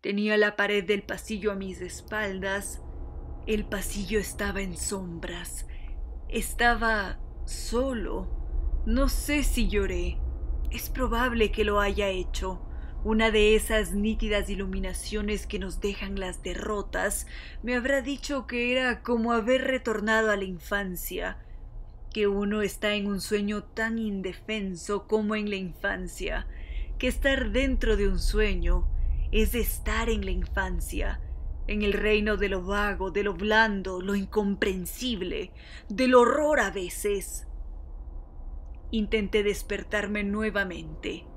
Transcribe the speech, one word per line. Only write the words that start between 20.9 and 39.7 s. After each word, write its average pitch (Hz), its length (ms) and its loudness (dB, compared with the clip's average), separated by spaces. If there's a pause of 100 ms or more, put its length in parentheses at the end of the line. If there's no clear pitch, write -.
que 208 120 2
uno 202 360 2
está 208 320 0
en 202 120 0
un 202 140 -2
sueño 208 440 0
tan 226 340 -2
indefenso 196 1080 -4
como 214 300 2
en 208 140 -2
la 196 60 -2
infancia, 185 920 -4 (500)
que 254 100 0
estar 262 420 2
dentro 240 480 2
de 202 100 4
un 185 100 2
sueño 175 720 4 (440)
es 214 220 4
estar 226 540 0
en 214 160 2
la 190 60 -2
infancia, - 880 -2 (460)
en 208 140 0
el 208 140 2
reino 208 420 4
de 190 140 0
lo 190 120 -2
vago, 196 480 0
de 202 120 0
lo 202 100 0
blando, 196 680 2
lo 196 120 0
incomprensible, 190 1400 -2 (380)
del 254 260 4
horror 277 460 8
a 196 100 2
veces. 190 760 -4 (1400)
Intenté 214 520 0
despertarme 202 840 -2